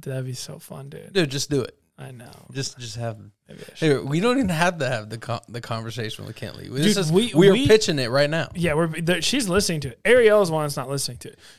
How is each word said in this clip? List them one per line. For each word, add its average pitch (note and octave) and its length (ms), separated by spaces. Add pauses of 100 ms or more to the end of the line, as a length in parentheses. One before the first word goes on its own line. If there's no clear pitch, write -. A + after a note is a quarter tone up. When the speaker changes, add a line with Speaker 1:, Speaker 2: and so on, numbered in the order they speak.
Speaker 1:
dude, C#3+ 120
that'd C3 140
be C3 80
so - 260
fun, C#3 300
dude. E2+ 220
Speaker 2:
Dude, F3 180
just C3+ 200
do C#3 120
it. - 140 (220)
Speaker 1:
I C3 140
know. A#2+ 180 (220)
Speaker 2:
Just, C3 260
just A#2 180
have A#2 220 (280)
Speaker 1:
Maybe - 140
I - 140
should. E3 120 (140)
Speaker 2:
Dude, - 80
we D3+ 120
don't B3 180
even A#3+ 100
have F3 300
to C3 100
have A2 220
the A2+ 80
con-, A2+ 320
the A2+ 100
conversation A2 640
with G#2 100
Kentley. - 360
This D#3+ 240
Speaker 1:
Dude, - 20
Speaker 2:
is, E3 160
Speaker 1:
we, A3 220
Speaker 2:
we F#3+ 160
are - 20
Speaker 1:
we B3+ 160
Speaker 2:
pitching G#3+ 300
it B2 120
right C#3+ 200
now. D#3+ 240
Speaker 1:
Yeah, E3+ 180
we're, E3 160
the, E3 320
she's A#3 300
listening F3 320
to C#3 80
it. - 160
Ariel's G#3+ 420
the D#3+ 60
one D#3 100
that's C#3+ 140
not C3 100
listening C3+ 300
to - 100
it. - 100 (200)